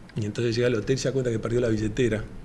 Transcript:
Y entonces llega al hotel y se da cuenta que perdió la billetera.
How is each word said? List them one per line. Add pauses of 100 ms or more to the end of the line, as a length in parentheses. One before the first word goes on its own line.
(160)
Y
entonces
llega
al
hotel
y
se
da
cuenta
que
perdió
la
billetera. (220)